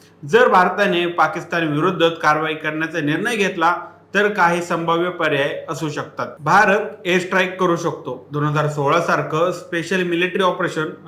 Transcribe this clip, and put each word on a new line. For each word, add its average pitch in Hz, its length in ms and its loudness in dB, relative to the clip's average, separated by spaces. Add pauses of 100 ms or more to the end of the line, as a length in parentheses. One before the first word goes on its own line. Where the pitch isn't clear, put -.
(260)
जर 226 220 6
भारताने 185 580 2
पाकिस्तान 165 640 -2
विरुद्ध 165 400 2
कारवाई 156 460 0
करण्याचा 156 460 -4
निर्णय 175 360 0
घेतला 170 400 2 (380)
तर 208 140 4
काही 175 340 2
संभाव्य 170 480 0
पर्याय 151 580 -2
असू 156 200 -6
शकतात. 131 380 -8 (140)
भारत 202 400 4 (240)
एअर 180 140 2
स्ट्राईक 185 420 -2
करू 170 160 2
शकतो, 143 560 -6
दोन 147 120 -2
हजार 151 240 0
सोळा 147 320 0
सारखं 165 520 0
स्पेशल 175 500 -4
मिलिटरी 175 400 -2
ऑपरेशन 180 420 -2 (240)